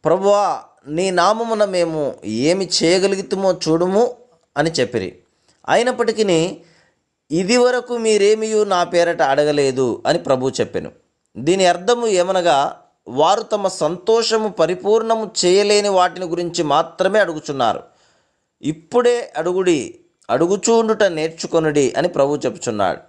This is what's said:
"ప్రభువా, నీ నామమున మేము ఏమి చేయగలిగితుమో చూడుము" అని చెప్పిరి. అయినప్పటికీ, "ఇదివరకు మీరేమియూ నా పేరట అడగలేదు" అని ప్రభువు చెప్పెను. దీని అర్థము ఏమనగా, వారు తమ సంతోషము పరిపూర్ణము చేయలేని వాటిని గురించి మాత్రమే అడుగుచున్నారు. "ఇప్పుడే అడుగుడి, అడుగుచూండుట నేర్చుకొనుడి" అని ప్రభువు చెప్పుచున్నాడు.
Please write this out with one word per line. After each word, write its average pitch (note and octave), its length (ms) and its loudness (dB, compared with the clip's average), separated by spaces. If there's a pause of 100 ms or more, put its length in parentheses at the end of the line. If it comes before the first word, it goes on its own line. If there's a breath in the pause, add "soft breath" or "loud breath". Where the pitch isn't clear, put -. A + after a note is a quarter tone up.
"ప్రభువా, F#3+ 580 2 (240)
నీ E3+ 240 -2
నామమున G#3+ 540 2
మేము E3 500 -2 (100)
ఏమి D3 440 -2 (140)
చేయగలిగితుమో F#3+ 680 0
చూడుము" F#3 640 0 (420)
అని D#3 140 0
చెప్పిరి. A#2+ 480 -4 (500)
అయినప్పటికీ, G#3+ 880 0 (760 soft breath)
"ఇదివరకు A#3+ 680 0
మీరేమియూ G#3+ 680 2
నా F#3 200 0
పేరట E3+ 380 0
అడగలేదు" C#3 840 0
అని D#3 120 2
ప్రభువు C3 320 0
చెప్పెను. G2+ 400 -6 (460)
దీని F3+ 300 0
అర్థము G3 400 0
ఏమనగా, F3 720 0 (280)
వారు D#3+ 340 2
తమ G#3 260 -4
సంతోషము G#3+ 800 -2
పరిపూర్ణము G#3 800 0 (140)
చేయలేని G#3 440 2
వాటిని F3+ 380 0
గురించి E3+ 360 -4
మాత్రమే E3 560 0
అడుగుచున్నారు. D3 640 -2 (800)
"ఇప్పుడే A#3+ 720 -2
అడుగుడి, E3+ 640 -2 (320)
అడుగుచూండుట G#3+ 720 2
నేర్చుకొనుడి" D#3+ 960 0
అని D#3+ 120 0
ప్రభువు D3 280 0
చెప్పుచున్నాడు. G#2+ 720 -4